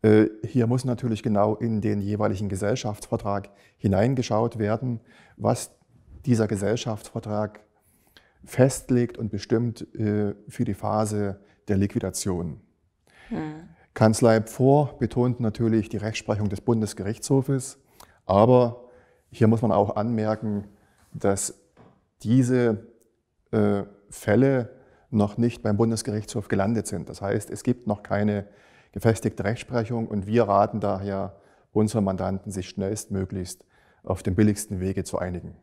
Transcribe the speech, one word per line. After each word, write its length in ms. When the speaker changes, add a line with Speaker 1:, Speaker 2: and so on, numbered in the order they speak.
Speaker 1:
Äh, 240
hier 220
muss 180
natürlich 380
genau 320
in 260
den 180
jeweiligen 500
Gesellschaftsvertrag 1000
hineingeschaut 800
werden, 420
was 380
dieser 220
Gesellschaftsvertrag 1120
festlegt 720
und 120
bestimmt, 680
äh, 380
für 160
die 120
Phase 640
der 80
Liquidation. 840
Speaker 2:
Hm. 400
Speaker 1:
Kanzlei 460
Pforr 600
betont 420
natürlich 480
die 80
Rechtsprechung 500
des 140
Bundesgerichtshofes, 1160
aber 600
hier 160
muss 140
man 120
auch 240
anmerken, 680
dass 460
diese, 640
äh, 320
Fälle 600
noch 280
nicht 240
beim 140
Bundesgerichtshof 720
gelandet 400
sind. 220
Das 120
heißt, 280
es 140
gibt 220
noch 160
keine 440
gefestigte 500
Rechtsprechung 640
und 180
wir 180
raten 360
daher 560
unsere 280
Mandanten, 520
sich 160
schnellstmöglichst 960
auf 200
dem 120
billigsten 440
Wege 240
zu 140
einigen. 460